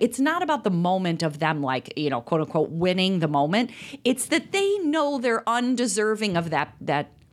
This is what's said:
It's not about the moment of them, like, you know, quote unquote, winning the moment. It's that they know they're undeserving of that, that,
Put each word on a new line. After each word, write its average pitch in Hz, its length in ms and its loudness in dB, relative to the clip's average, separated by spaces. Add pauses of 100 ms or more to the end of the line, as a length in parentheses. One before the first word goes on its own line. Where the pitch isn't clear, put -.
It's 233 180 0
not 311 240 2
about 294 220 0
the 208 60 2
moment 175 520 0
of 151 160 -2
them, 156 240 0
like, 131 340 -2
you 147 140 -2
know, 123 120 -2
quote 160 180 0
unquote, 156 300 0
winning 180 500 0
the 160 80 2
moment. 151 420 2 (320)
It's - 240 0
that 320 240 -2
they 392 280 0
know 294 400 0
they're 233 300 0
undeserving 220 880 0
of 165 140 0
that, 151 300 -2
that, 143 300 -2 (220)